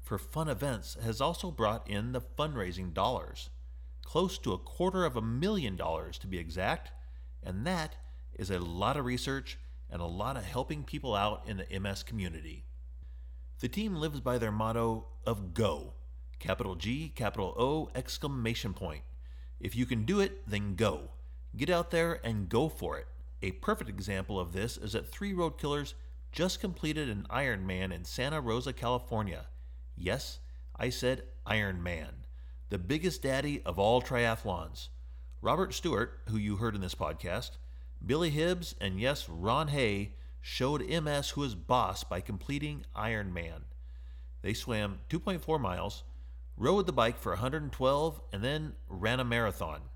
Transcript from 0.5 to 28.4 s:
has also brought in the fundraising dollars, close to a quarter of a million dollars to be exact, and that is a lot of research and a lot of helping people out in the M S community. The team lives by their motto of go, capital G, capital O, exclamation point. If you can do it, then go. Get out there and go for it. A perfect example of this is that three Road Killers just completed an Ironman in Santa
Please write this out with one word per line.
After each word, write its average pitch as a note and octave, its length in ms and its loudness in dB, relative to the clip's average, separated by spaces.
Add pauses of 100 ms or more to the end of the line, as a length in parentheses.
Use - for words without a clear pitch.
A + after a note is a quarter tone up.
has A2+ 160 0
also E3 300 2
brought A#2 400 2
in G#2+ 220 0
the B2+ 100 0
fundraising F#2+ 720 -2
dollars, G2 560 0 (540)
close F#3 360 2
to A2 140 2
a F2+ 60 0
quarter F#3 460 2
of C3+ 100 2
a A2+ 60 2
million B2+ 540 2
dollars E2 440 -2
to - 80 -6
be F#2 100 -2
exact, F2+ 540 0 (500)
and F#2+ 240 -2
that E3 300 0 (400)
is F#2+ 160 -2
a F2+ 80 2
lot F#2 380 2
of C#3 80 0
research C3 520 -2 (320)
and E2+ 120 -4
a E2+ 40 0
lot G2+ 320 0
of G#2+ 60 -4
helping C3 400 -2
people C#3 320 0
out G#2 320 4
in G#2 100 -2
the F#2 140 -4
M G2 160 0
S G2 160 -2
community. D#2+ 600 -4 (960)
The B2+ 80 2
team G#3 260 0
lives D3+ 240 0
by B2+ 180 2
their A2 140 2
motto A2+ 560 2 (180)
of G2+ 300 0
go, A#2+ 380 2 (440)
capital F#2+ 380 0
G, B2 400 -2
capital G2 420 0
O, D3 380 4
exclamation A#2+ 800 -2
point. D2+ 280 -4 (580)
If - 160 -4
you A#2+ 120 2
can A2 180 2
do G3 140 4
it, - 280 2
then G2+ 280 0
go. E2+ 340 4 (460)
Get D3 160 2
out E3+ 180 4
there E3+ 340 4
and G#2+ 260 2
go B2+ 200 6
for D2+ 300 -4
it. B1 80 -10 (340)
A G2 100 0
perfect D3+ 380 0
example G2 500 -2
of F2 140 -2
this G#2 240 0
is G#2 160 -4
that - 180 -2
three G3+ 220 -2
Road E3+ 260 0
Killers C#3+ 340 0 (380)
just F#3 300 2
completed D3+ 480 0
an G2+ 200 -2
Ironman F#2+ 640 2
in E2+ 100 -4
Santa C#3+ 380 0